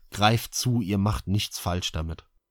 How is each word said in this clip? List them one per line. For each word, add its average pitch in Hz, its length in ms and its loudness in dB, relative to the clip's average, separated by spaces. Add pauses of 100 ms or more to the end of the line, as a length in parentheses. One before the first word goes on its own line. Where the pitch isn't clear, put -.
(100)
greift 110 440 2
zu, 123 260 0
ihr 98 180 0
macht 104 280 0
nichts 98 320 -2
falsch 90 340 -2
damit. 80 320 -6 (260)